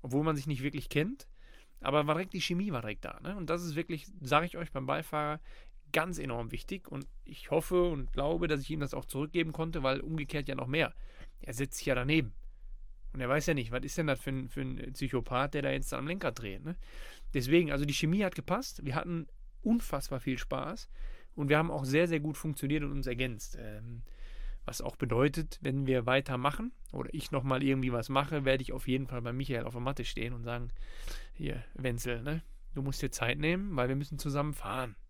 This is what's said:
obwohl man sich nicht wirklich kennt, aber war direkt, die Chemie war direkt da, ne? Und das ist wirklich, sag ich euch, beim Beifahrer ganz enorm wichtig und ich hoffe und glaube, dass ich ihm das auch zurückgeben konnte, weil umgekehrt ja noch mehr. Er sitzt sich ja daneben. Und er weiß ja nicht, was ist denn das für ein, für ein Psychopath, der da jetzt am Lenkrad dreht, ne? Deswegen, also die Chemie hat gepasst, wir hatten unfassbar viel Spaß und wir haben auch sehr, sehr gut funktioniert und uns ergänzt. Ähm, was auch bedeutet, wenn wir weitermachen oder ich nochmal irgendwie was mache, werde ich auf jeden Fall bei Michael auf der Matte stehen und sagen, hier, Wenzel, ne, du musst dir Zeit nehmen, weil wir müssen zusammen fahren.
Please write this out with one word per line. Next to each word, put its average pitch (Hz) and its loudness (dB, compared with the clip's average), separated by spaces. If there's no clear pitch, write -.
obwohl 143 2
man 160 4
sich 139 -2
nicht 131 0
wirklich 139 -2
kennt, 190 0
aber 147 4
war 151 4
direkt, 185 -2
die 180 0
Chemie 185 0
war 117 0
direkt 107 -6
da, - -8
ne? - -4
Und 175 -4
das 175 0
ist 160 -2
wirklich, 165 -4
sag 147 4
ich - -4
euch, 165 -6
beim 131 -4
Beifahrer 151 0
ganz 165 2
enorm 120 -2
wichtig - -6
und 139 -6
ich - -12
hoffe 175 6
und 143 0
glaube, 165 2
dass 147 2
ich 135 -6
ihm 156 0
das 139 0
auch 135 -2
zurückgeben 160 0
konnte, 160 -2
weil 135 4
umgekehrt 147 -2
ja 139 -2
noch 127 -2
mehr. 143 4
Er 127 -8
sitzt 135 -2
sich - -4
ja 135 6
daneben. 127 4
Und 131 -2
er 123 2
weiß 147 6
ja 165 6
nicht, 117 0
was 127 0
ist 143 -4
denn 156 4
das 131 2
für - -4
ein, 131 -2
für 139 -4
ein 131 -4
Psychopath, 131 0
der 147 2
da 139 2
jetzt 135 0
am 127 -2
Lenkrad 170 -2
dreht, 110 -6
ne? 160 -4
Deswegen, 147 6
also 143 2
die 143 0
Chemie 196 4
hat 185 0
gepasst, - -2
wir 131 -2
hatten 165 -2
unfassbar 143 2
viel 131 0
Spaß - -4
und 143 0
wir 147 8
haben 165 4
auch 143 0
sehr, 156 6
sehr 165 2
gut 151 -2
funktioniert 147 0
und 143 -2
uns 139 0
ergänzt. 123 -2
Ähm, 110 -8
was - -4
auch 127 -4
bedeutet, 135 2
wenn 135 0
wir 127 4
weitermachen 139 2
oder 135 -4
ich 151 -4
nochmal 131 2
irgendwie 135 4
was 120 0
mache, 143 2
werde 131 6
ich - -4
auf - -4
jeden 131 2
Fall 123 -4
bei 120 -2
Michael 123 0
auf 117 -2
der 120 -4
Matte 127 0
stehen 117 -2
und 117 -6
sagen, 120 -2
hier, 139 -4
Wenzel, 120 -2
ne, 151 -2
du 139 -2
musst 139 -2
dir 131 0
Zeit 123 0
nehmen, 160 2
weil 127 4
wir 135 2
müssen 143 -2
zusammen 143 0
fahren. 123 -4